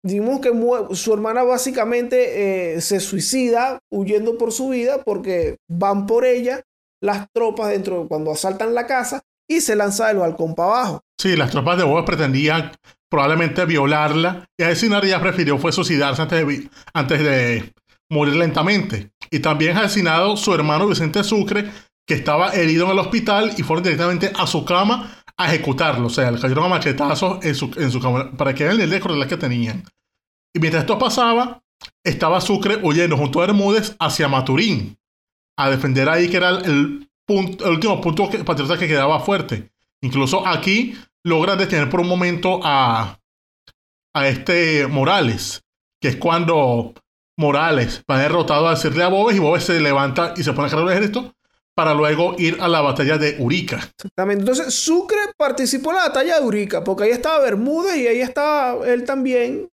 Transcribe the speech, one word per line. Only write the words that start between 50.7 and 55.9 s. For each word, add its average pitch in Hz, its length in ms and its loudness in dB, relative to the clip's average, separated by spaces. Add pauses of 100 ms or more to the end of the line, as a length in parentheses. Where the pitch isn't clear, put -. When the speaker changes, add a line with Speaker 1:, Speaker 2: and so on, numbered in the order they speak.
Speaker 2:
cargar 160 180 0
el 185 60 2
ejército 214 400 -2 (400)
para 160 200 2
luego 156 440 2
ir 165 220 0
a 185 60 -2
la 170 140 2
batalla 143 380 0
de 147 200 0
Urica. 135 380 -2 (200)
Speaker 1:
Exactamente. 202 440 -4
Entonces, 254 340 -2
Sucre 359 440 0 (180)
participó 269 540 -2